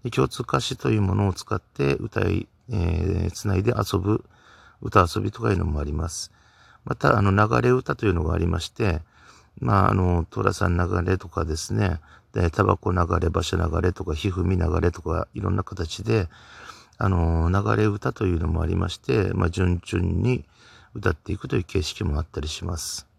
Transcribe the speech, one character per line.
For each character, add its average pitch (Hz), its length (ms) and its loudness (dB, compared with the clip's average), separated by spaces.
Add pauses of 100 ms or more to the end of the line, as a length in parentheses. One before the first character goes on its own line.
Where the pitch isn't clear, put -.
で、 120 60 -4
共 131 180 2
通 - 140 -10
歌 - 180 -2
詞 - 160 -6
と 127 140 -2
い 110 80 4
う 101 40 2
も 95 140 2
の 101 120 2
を 90 40 0
使 - 220 -6
っ 98 60 -2
て 139 340 -2
歌 104 340 -4
い、 92 200 -2 (220)
え 87 580 0
ー、 - 40 -2
つ - 160 -8
な 95 80 2
い 98 80 0
で 120 120 2
遊 104 220 0
ぶ 98 260 0 (560)
歌 - 320 4
遊 104 80 -4
び 101 120 -4
と 117 100 -10
か 113 80 0
い 98 40 4
う 90 40 0
の 87 60 0
も 78 160 -2
あ 76 40 -4
り 73 80 -6
ま 82 160 -4
す。 - 220 -10 (540)
ま - 100 -4
た、 - 240 4
あ 101 40 4
の、 98 100 6
流 110 300 4
れ 123 80 4
歌 127 260 0
と 113 100 -2
い 98 40 6
う 87 40 2
の 82 80 2
が 80 100 0
あ 85 60 0
り 85 80 2
ま 85 140 0
し - 80 -8
て、 85 340 -2 (580)
ま 98 260 4
あ、 - 40 6
あ 101 40 4
の、 90 360 2
寅 98 220 0
さ 92 160 0
ん 87 80 2
流 90 300 0
れ 92 120 2
と 90 100 -12
か 82 160 -4
で 85 120 -4
す - 180 -6
ね、 92 260 0 (320)
で、 90 180 2
タ 101 140 2
バ 98 120 4
コ 95 160 -4
流 92 60 0 (220)
れ、 85 80 0
馬 85 140 0
車 85 140 -4
流 82 260 0
れ 90 100 2
と 90 120 -10
か、 82 100 -4
ひ 92 160 -2
ふ 90 140 -4
み 90 120 2
流 85 240 0
れ 87 100 2
と 90 120 -14
か、 82 320 -4
い 110 60 -8
ろ 95 100 -2
ん 95 60 0
な 95 80 -4
形 92 400 -8
で、 110 240 0 (680)
あ 98 120 0
の、 82 420 2
流 104 260 2
れ 107 100 2
歌 101 260 -2
と 107 140 -4
い 90 80 2
う 82 40 0
の 82 100 -2
も 82 140 0
あ 80 40 0
り 87 100 -2
ま 87 120 -2
し - 100 -8
て、 104 360 0
ま 92 120 2
あ、 87 40 0
順 90 340 0
々 90 200 -2
に 90 400 0 (500)
歌 - 160 0
っ 80 40 0
て - 180 -8
い 98 60 -4
く - 100 -10
と - 80 -2
い 95 40 4
う - 40 -6
形 90 180 -2
式 - 220 -6
も 78 140 0
あ 80 40 -2
っ - 80 -6
た 78 100 -6
り 76 80 -6
し - 160 -8
ま 85 120 -4
す。 - 300 -10 (120)